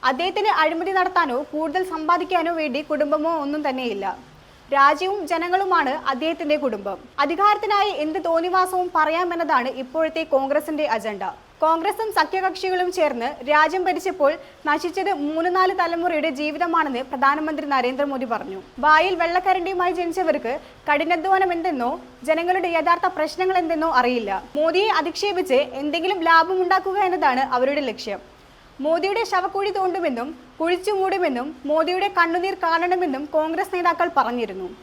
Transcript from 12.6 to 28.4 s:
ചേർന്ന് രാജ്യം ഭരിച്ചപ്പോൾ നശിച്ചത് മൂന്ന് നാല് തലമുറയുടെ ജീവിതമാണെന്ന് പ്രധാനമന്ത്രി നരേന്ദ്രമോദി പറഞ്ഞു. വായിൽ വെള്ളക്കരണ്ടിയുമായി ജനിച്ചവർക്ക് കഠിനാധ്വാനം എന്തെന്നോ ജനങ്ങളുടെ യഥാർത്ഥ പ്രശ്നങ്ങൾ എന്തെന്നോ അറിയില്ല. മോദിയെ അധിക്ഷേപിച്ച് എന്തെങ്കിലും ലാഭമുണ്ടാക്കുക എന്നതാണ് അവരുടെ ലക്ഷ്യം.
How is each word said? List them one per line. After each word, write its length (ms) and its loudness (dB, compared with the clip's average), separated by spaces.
ചേർന്ന് 320 0
രാജ്യം 380 4
ഭരിച്ചപ്പോൾ 440 0
നശിച്ചത് 420 0
മൂന്ന് 300 0
നാല് 240 4
തലമുറയുടെ 500 0
ജീവിതമാണെന്ന് 720 -2
പ്രധാനമന്ത്രി 640 0
നരേന്ദ്രമോദി 580 -2
പറഞ്ഞു. 280 -6
വായിൽ 380 6
വെള്ളക്കരണ്ടിയുമായി 800 0
ജനിച്ചവർക്ക് 540 0
കഠിനാധ്വാനം 680 2
എന്തെന്നോ 360 -2
ജനങ്ങളുടെ 480 0
യഥാർത്ഥ 400 2
പ്രശ്നങ്ങൾ 440 0
എന്തെന്നോ 280 0
അറിയില്ല. 320 0
മോദിയെ 320 2
അധിക്ഷേപിച്ച് 580 0
എന്തെങ്കിലും 380 -2
ലാഭമുണ്ടാക്കുക 680 4
എന്നതാണ് 360 2
അവരുടെ 320 0
ലക്ഷ്യം. 320 -8